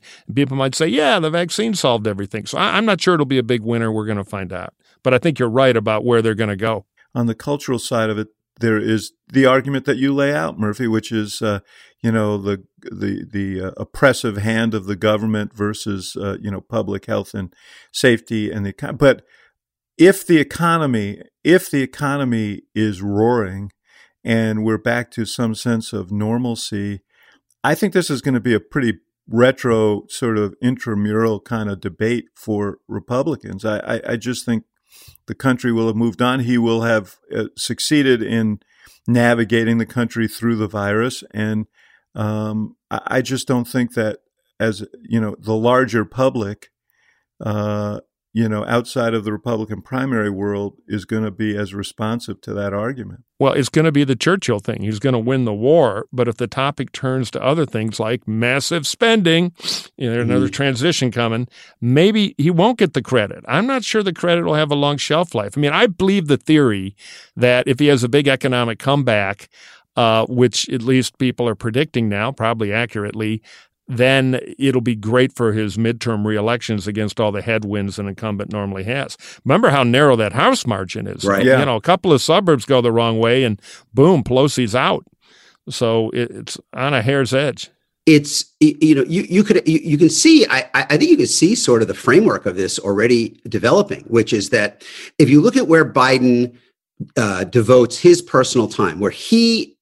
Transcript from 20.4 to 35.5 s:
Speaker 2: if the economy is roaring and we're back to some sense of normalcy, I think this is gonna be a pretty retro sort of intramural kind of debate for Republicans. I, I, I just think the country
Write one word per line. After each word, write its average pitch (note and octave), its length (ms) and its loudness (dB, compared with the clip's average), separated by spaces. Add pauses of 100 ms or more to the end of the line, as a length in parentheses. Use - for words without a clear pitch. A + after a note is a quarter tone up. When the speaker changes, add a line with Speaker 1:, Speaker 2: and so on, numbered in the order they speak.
Speaker 2:
if E3+ 260 4
the C#3 140 0
economy B2+ 800 -4 (100)
is G#2+ 260 -2
roaring G2+ 720 0 (520)
and A2 400 0
we're A2 160 0
back A#2+ 320 -4
to A#2 120 -6
some A2+ 300 -4
sense A2+ 400 -4
of F#2+ 180 -8
normalcy, G#2+ 920 -4 (640)
I D3 120 2
think G3 180 -2
this F3+ 160 0
is C3+ 140 -4
gonna C3 160 0
be A#2 160 2
a G#2 40 2
pretty A2 380 -2 (320)
retro A2+ 800 2
sort A2+ 320 -2
of G#2 240 -2
intramural A2 800 -2
kind A2 280 -6
of G2 100 -8
debate A2 540 -4
for G#2 540 -6
Republicans. B2 760 -6
I, G#2+ 140 -2
I, A2+ 240 -6 (120)
I - 20 -2
just A#2+ 300 -8
think A2+ 180 -2 (640)
the G#2+ 80 -10
country B2 380 0